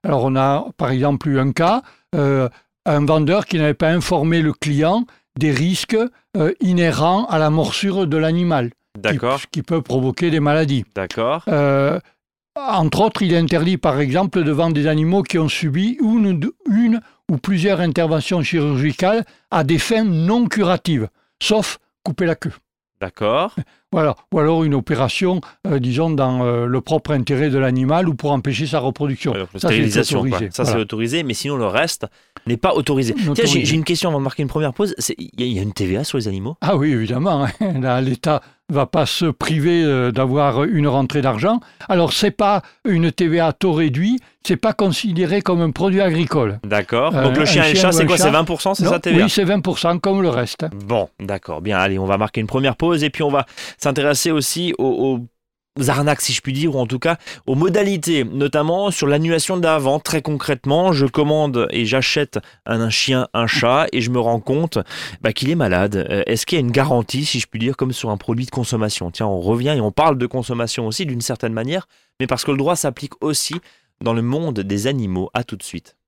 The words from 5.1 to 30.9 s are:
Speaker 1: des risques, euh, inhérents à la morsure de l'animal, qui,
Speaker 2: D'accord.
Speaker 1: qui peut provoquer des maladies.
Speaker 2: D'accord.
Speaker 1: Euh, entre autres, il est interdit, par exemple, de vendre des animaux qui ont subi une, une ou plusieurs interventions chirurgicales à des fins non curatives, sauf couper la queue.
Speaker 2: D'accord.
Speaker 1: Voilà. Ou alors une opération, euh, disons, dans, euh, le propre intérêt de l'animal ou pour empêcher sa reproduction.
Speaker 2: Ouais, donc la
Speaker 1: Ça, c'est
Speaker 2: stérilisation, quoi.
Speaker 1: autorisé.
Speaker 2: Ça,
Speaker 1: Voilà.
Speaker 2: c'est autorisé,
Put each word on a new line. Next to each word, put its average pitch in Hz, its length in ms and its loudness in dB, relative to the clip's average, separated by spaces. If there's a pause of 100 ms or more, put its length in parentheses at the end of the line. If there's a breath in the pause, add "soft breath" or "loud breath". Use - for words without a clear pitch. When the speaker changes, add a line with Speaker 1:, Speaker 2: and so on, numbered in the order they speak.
Speaker 1:
des 151 140 2
risques, 170 460 0 (380 soft breath)
euh, 175 260 2
inhérents 180 640 2
à 185 120 -2
la 156 120 2
morsure 170 580 0
de 156 100 0
l'animal, 160 520 0 (260)
qui, 104 60 -14
Speaker 2:
D'accord. 123 380 0 (120)
Speaker 1:
qui 147 100 -4
peut 165 200 -2
provoquer 131 480 -2
des 156 100 2
maladies. 147 440 2 (120)
Speaker 2:
D'accord. 113 520 -2
Speaker 1:
Euh, 143 520 2 (560 soft breath)
entre 202 460 0
autres, 220 200 0
il 175 120 2
est 170 40 4
interdit, 170 400 2
par 143 220 0
exemple, 165 440 0
de 151 80 0
vendre 165 220 0
des 147 140 0
animaux 160 360 2
qui - 140 -2
ont 156 120 2
subi 185 520 -2
une, 214 380 2 (300)
une 226 300 4 (320 soft breath)
ou 147 60 2
plusieurs 185 440 0
interventions 165 600 0
chirurgicales 151 840 0 (260 soft breath)
à 160 120 2
des 156 140 2
fins 220 260 2
non 196 440 2
curatives, 170 600 0 (340)
sauf - 360 0 (260)
couper 175 220 -2
la 165 100 0
queue. - 180 -8 (460)
Speaker 2:
D'accord. 113 540 -2 (380 soft breath)
Speaker 1:
Voilà. 156 240 2 (180)
Ou 165 60 2
alors 160 240 2
une 147 100 2
opération, 143 640 0 (280 loud breath)
euh, 143 120 0
disons, 127 300 0
dans, 127 340 0
euh, 120 220 0
le 127 160 0
propre 156 300 -2
intérêt 139 380 0
de 135 100 0
l'animal 135 500 0
ou 143 60 -2
pour 143 160 -2
empêcher 139 340 -2
sa 147 140 -2
reproduction. 135 540 -2
Speaker 2:
Ouais, 101 60 -2
donc 95 140 -8
la 95 60 -12
Speaker 1:
Ça, 175 80 -2
c'est 110 80 2
Speaker 2:
stérilisation, 113 460 0
quoi. 131 80 -2
Speaker 1:
autorisé. 98 220 -2
Speaker 2:
Ça, 123 120 -4
Speaker 1:
Voilà. 117 140 0
Speaker 2:
c'est 113 40 0
autorisé, 117 420 -4